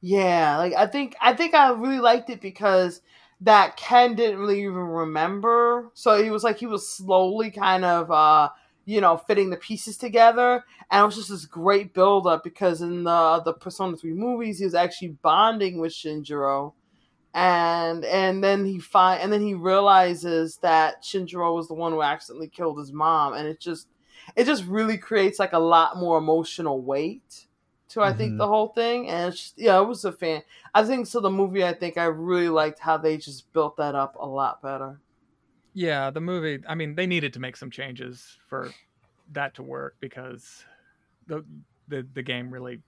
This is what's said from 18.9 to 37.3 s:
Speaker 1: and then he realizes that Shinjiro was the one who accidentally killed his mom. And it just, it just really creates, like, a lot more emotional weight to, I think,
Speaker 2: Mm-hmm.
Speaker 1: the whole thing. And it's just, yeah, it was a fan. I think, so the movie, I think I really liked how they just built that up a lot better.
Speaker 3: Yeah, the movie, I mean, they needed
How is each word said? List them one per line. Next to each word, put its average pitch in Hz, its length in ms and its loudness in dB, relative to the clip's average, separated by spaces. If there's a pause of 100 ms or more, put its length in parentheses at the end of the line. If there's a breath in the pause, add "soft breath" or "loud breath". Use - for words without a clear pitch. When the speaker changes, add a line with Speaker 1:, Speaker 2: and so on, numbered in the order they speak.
Speaker 1:
and 190 140 -4
then 208 100 0
he 208 120 -4
realizes 175 1040 2
that 160 460 2
Shinjiro 175 500 -4
was 165 140 -6
the 165 80 -12
one 165 160 -4
who 156 100 -2
accidentally 151 460 -6
killed 156 320 -6
his 139 120 -14
mom. 151 420 0
And 143 140 -8
it 156 120 -10
just, 165 280 -12 (480 loud breath)
it 240 100 2
just 226 200 -2
really 214 320 -2
creates, 190 420 0
like, 190 140 -2
a 170 60 4
lot 165 380 4
more 170 200 0
emotional 156 640 -2
weight 147 640 -8 (440)
to, 226 120 -2
I 196 120 2
think, 214 180 -4
Speaker 2:
Mm-hmm. 208 80 -6
Speaker 1:
the 208 80 0
whole 214 220 2
thing. 233 400 -4
And 170 220 -4
it's 175 100 -12
just, - 180 -20
yeah, 196 200 6
it 196 60 4
was 226 200 -8
a 190 60 -4
fan. 160 300 -6 (320 loud breath)
I 214 100 6
think, 240 220 -2
so - 160 -4
the 202 80 0
movie, 190 340 0
I 175 100 0
think 170 260 -6
I 170 60 0
really 170 440 -2
liked 156 300 0
how 160 180 -2
they 156 200 -2
just 143 360 -18
built 156 240 -2
that 147 160 -4
up 139 260 -4
a - 80 -10
lot 135 360 -4
better. 135 360 -12 (720)
Speaker 3:
Yeah, 147 360 -2
the 151 120 -8
movie, 165 460 -6
I 156 60 -8
mean, 156 220 -8
they 180 100 -4
needed 165 280 -4